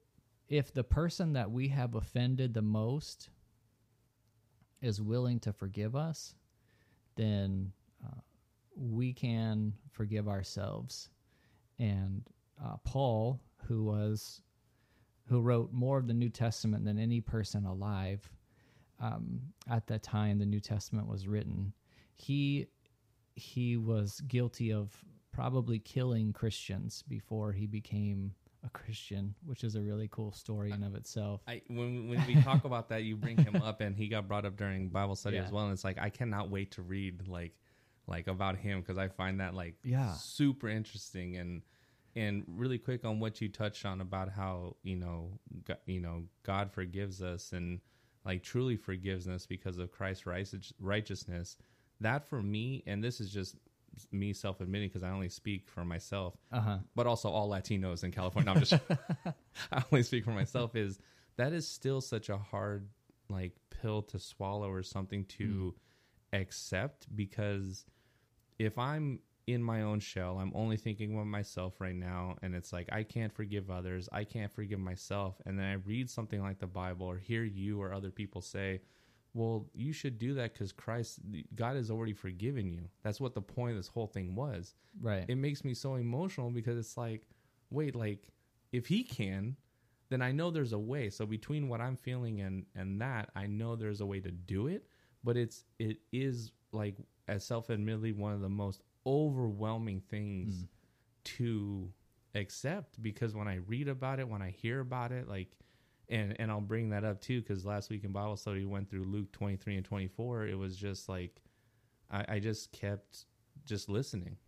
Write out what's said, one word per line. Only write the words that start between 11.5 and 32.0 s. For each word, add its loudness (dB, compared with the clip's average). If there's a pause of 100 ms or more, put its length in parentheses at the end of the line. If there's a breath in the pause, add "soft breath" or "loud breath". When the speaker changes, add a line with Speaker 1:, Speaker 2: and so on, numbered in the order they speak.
Speaker 1:
And, 2 (400)
uh, -6
Paul, 2 (260)
who 0
was, 0 (840 soft breath)
who 6
wrote 4
more 4
of 2
the 2
New 4
Testament 2
than 2
any 4
person 0
alive, -2 (720 soft breath)
um, -2 (260)
at 2
the 0
time 4
the 4
New 4
Testament 0
was -2
written, 0 (420 soft breath)
he, 2 (680)
he 2
was 2
guilty 2
of 2 (380)
probably 2
killing 2
Christians -2
before -2
he 0
became 0 (280)
a -8
Christian, -4 (100)
which -4
is 0
a 0
really 0
cool -4
story -2
in 0
of -2
itself. -4
Speaker 2:
I, -8
when, -2